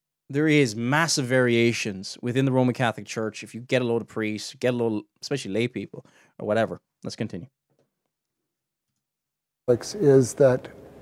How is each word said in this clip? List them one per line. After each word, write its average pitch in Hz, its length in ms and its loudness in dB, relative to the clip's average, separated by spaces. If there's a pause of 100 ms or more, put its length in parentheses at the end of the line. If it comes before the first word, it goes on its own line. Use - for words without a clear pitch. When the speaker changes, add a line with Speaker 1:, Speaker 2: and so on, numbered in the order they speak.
(280)
Speaker 1:
there 147 200 0
is 139 260 4
massive 139 520 -2
variations 117 920 0
within 123 240 -2
the 135 60 2
Roman 127 240 2
Catholic 113 320 -4
Church 110 380 -8
if 104 100 -18
you 113 60 -12
get 127 220 0
a - 20 -2
load 117 180 0
of - 60 -14
priests, 107 460 -6
get 123 200 -2
a - 20 -4
load, 113 280 -2 (160)
especially 131 320 -8
lay 117 160 -2
people - 360 -12 (360)
or - 60 -8
whatever. 104 340 -2 (240)
Let's - 100 -10
continue. 101 340 -10 (2250)
Speaker 2:
Is 135 680 4
that 127 340 4 (340)